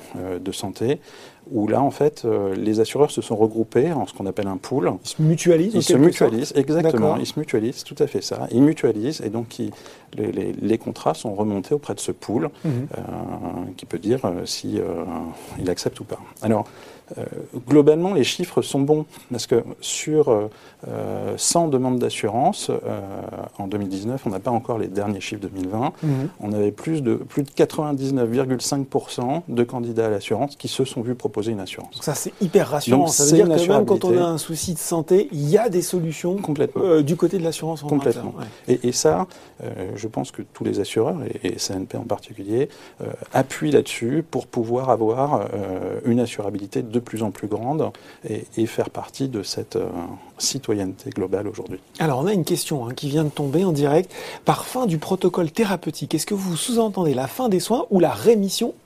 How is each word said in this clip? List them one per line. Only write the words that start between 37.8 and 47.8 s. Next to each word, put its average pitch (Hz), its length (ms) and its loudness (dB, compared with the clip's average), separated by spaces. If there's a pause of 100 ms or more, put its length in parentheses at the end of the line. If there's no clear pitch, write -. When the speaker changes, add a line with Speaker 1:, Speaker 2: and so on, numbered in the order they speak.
Speaker 2:
emprunteur. 135 380 0
Speaker 1:
Complètement. - 180 -10
Speaker 2:
Ouais. 120 440 -2
Speaker 1:
Et, 120 60 2
et - 20 -2
ça, 165 340 2 (380)
euh, 101 320 -8
je 107 120 -8
pense 123 240 -6
que 104 120 -12
tous - 200 -12
les 104 160 0
assureurs, 113 440 0
et, - 320 -4
et - 20 -12
C - 160 -6
N 95 140 -4
P 113 100 -8
en 110 60 -6
particulier, 104 680 -4 (320)
euh, - 60 -8 (260)
appuient 135 380 0
là-dessus 127 580 2
pour 127 160 -4
pouvoir 123 460 0
avoir, 113 600 2
euh, 95 520 -4
une 120 140 4
assurabilité 104 640 -4
de 120 200 -2
plus 113 200 -6
en 101 80 -2
plus - 160 -10
grande 113 440 -2 (380)